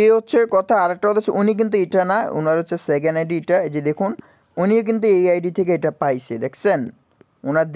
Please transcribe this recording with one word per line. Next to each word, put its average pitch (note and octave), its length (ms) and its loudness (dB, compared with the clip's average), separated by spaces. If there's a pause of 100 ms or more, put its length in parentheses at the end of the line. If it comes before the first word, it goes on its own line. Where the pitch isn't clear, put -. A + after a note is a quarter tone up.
এই G#3+ 120 6
হচ্ছে A3 220 0 (180)
কথা। F#3+ 280 2
আরেকটা F3 260 -2
কথা G#3 120 0
হচ্ছে - 200 -2
উনি G#3 180 2
কিন্তু G#3+ 160 0 (100)
এটা F#3 160 2 (100)
না, G3 60 0 (200)
ওনার D#3 240 0
হচ্ছে E3 160 -6 (100)
সেকেন্ড D#3 340 0
আইডি E3 200 -4
এটা। E3+ 160 0 (100)
এই D3+ 80 -10
যে D3+ 140 -4
দেখুন, F#3+ 220 -2 (500)
উনিও G#3+ 280 2
কিন্তু A3+ 160 -2 (120)
এই F3+ 60 2 (100)
আইডি F3 240 -2
থেকে F3+ 220 0
এটা D3+ 120 -2 (100)
পাইছে, C3 320 -2 (120)
দেখছেন? E3 340 -2 (720)
ওনার D#3+ 260 0